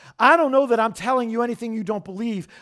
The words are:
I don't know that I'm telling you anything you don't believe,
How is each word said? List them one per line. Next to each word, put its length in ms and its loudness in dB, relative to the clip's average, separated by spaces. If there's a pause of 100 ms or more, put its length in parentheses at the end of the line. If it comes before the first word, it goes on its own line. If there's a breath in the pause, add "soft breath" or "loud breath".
(200 loud breath)
I 160 6
don't 160 2
know 160 4
that 140 2
I'm 100 0
telling 380 -4
you 120 -4
anything 300 -6
you 140 -6
don't 180 -6
believe, 460 -8 (120 loud breath)